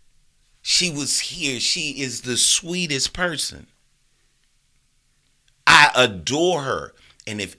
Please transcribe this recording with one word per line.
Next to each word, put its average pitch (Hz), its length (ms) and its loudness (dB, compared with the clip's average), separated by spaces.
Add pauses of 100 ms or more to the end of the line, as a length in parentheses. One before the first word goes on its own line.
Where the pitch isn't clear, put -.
(640)
She - 280 0
was 143 300 -4
here. 139 400 -6
She 151 400 -4
is 123 220 -6
the 123 140 -4
sweetest 165 760 0
person. 165 540 -6 (2000)
I 147 280 8
adore 127 680 2
her. 95 320 -6 (320)
And 107 140 -8
if 95 180 -8